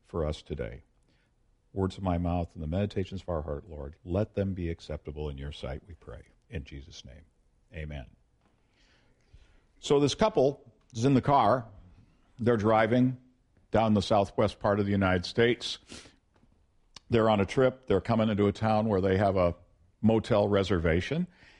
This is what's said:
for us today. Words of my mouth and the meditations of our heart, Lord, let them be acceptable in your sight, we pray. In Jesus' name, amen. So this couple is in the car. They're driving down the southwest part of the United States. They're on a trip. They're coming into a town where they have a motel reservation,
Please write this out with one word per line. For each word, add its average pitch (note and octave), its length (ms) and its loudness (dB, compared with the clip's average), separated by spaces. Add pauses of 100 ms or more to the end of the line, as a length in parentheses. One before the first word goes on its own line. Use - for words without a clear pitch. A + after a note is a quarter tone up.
for E2 180 -4
us D2+ 160 -4
today. B1+ 400 -10 (920)
Words F#2+ 240 -2
of G2 60 -10
my F2+ 140 0
mouth F2 360 -4
and F2 80 -14
the D#2 60 -8
meditations F#2+ 540 -4
of - 80 -12
our D#2+ 140 -6
heart, D2 260 -8
Lord, D2 340 -14
let F#2+ 320 -4
them G2 180 -2
be F2 160 -6
acceptable D2+ 600 -10
in C#2 80 -10
your C#2+ 160 -10
sight, - 340 -12
we F#2+ 60 -20
pray. - 280 -20 (280)
In D#2 160 -10
Jesus' - 400 -18
name, B1+ 180 -20 (500)
amen. D2+ 320 -12 (1700)
So C#3+ 200 2
this C#3+ 160 2
couple C#3+ 460 2 (320)
is A2+ 120 -2
in C#3 80 4
the B2 80 4
car. B2+ 440 2 (760)
They're A#2 180 2
driving A2+ 600 2 (540)
down A2 220 4
the G#2 80 4
southwest G2+ 580 0
part G#2 200 0
of G2+ 60 -2
the G2+ 60 -2
United F#2 340 0
States. - 540 -2 (1300)
They're A2+ 200 4
on G#2 100 4
a G2 60 2
trip. B2+ 420 0
They're F#2+ 140 2
coming A2+ 280 0
into G2+ 180 2
a G2+ 40 4
town A2 360 0
where G2 140 2
they F#2+ 160 2
have G2 200 2
a F2 180 2 (460)
motel G#2+ 460 2
reservation, G2 800 0 (320)